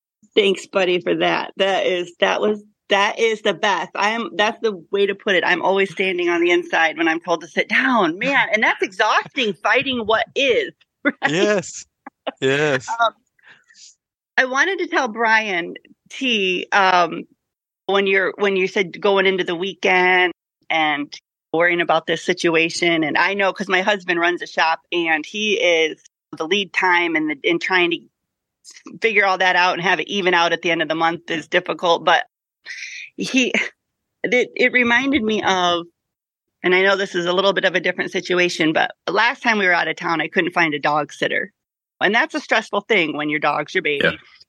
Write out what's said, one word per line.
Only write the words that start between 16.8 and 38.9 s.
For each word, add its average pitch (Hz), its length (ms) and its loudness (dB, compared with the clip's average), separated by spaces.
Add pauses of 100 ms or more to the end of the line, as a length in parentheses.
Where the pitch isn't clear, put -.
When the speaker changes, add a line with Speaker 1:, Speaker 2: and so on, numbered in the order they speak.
Speaker 1:
when 196 220 0
you're, 190 300 0
when 196 180 0
you 190 100 0
said 185 340 -4
going 196 260 2
into 190 180 0
the 180 100 -4
weekend 180 800 0 (360)
and 151 440 -2 (400)
worrying 175 280 2
about 165 280 0
this 160 160 -4
situation, 170 800 0
and 147 120 -2
I 180 180 2
know 196 180 0
'cause 185 160 -8
my 185 140 2
husband 185 360 0
runs 170 240 0
a 156 60 -12
shop 165 320 0 (100)
and 165 340 0
he 208 360 -2
is 160 420 2 (340)
the 160 120 -6
lead 196 240 -2
time 175 420 0
and 156 160 0
the, 143 180 -4
and 170 120 0
trying 175 320 0
to 170 60 -6 (1040)
figure 208 240 0
all 185 140 0
that 185 160 2
out 180 200 4
and 170 80 -6
have 180 180 0
it - 80 -6
even 185 260 0
out 170 180 4
at 165 100 -4
the 175 100 0
end 165 100 0
of 151 60 -4
the 156 80 -2
month 165 340 -2
is 160 160 -6
difficult. 170 580 0
But 170 200 2 (920)
he, 240 360 0 (680)
it, 220 320 0
it 247 180 0
reminded 247 520 2
me 214 180 -2
of, 175 440 0 (760)
and 180 120 2
I 185 80 4
know 196 140 4
this 190 180 -4
is 175 120 -2
a 175 60 0
little 190 200 2
bit 180 120 -2
of 175 100 2
a 180 60 2
different 180 320 -4
situation, 175 600 0
but - 200 0 (160)